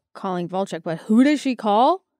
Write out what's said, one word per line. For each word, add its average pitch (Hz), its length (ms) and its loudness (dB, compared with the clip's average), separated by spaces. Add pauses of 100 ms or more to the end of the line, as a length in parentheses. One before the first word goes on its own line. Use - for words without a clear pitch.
(140)
calling 180 340 -6
Volchek, 190 360 -6
but 170 140 -6
who 226 260 4
does 294 160 2
she 262 160 -4
call? 233 480 2 (160)